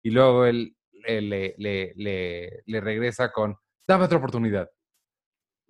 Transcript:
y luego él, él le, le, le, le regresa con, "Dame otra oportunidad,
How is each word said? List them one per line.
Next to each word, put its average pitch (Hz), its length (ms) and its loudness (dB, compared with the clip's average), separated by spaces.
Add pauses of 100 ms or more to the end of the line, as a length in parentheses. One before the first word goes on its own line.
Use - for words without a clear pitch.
y 113 80 -2
luego 123 360 6
él, 120 300 -2 (300)
él 107 240 -2
le, 95 280 -4
le, 98 380 -4
le, 90 720 -8
le 110 140 -4
regresa 113 520 -2
con, 107 240 -2 (320)
"Dame 185 160 4
otra 170 140 2
oportunidad, 113 500 -2 (1000)